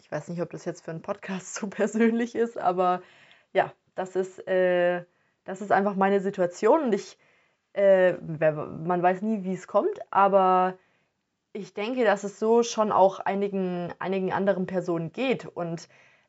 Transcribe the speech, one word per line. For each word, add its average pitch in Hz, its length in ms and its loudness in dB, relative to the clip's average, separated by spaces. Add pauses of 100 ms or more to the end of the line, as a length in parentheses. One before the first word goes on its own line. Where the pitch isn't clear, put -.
Ich - 100 -20
weiß 151 180 -8
nicht, 175 120 -8
ob 165 100 -8
das 156 120 -14
jetzt 170 220 -10
für 170 60 -12
einen 165 100 -12
Podcast - 540 -10
<laughs> - 0 -
so 214 120 -8
persönlich 226 680 0
ist, 233 220 -2
aber 180 440 0 (500)
ja, - 220 0 (220)
das 185 200 -6
ist, 190 320 -4
äh, 180 560 2 (400)
das 190 180 -10
ist 202 100 -4
einfach 196 240 2
meine 196 260 2
Situation 202 600 2
und 233 100 -2
ich, - 240 -4 (560)
äh, 190 480 4
wer, 156 320 0
man 175 500 -4
weiß 180 200 2
nie, 214 200 -2
wie 185 100 -4
es 180 140 -8
kommt, 339 320 -2 (120)
aber 185 680 4 (720)
ich 190 220 -12
denke, 233 320 -2
dass 196 180 2
es 202 160 -10
so 226 240 4
schon 220 280 -2
auch 190 280 4
einigen, 190 800 -4
einigen 190 320 -2
anderen 185 360 0
Personen 175 440 -4
geht 247 340 -2
und, 170 440 -10 (400)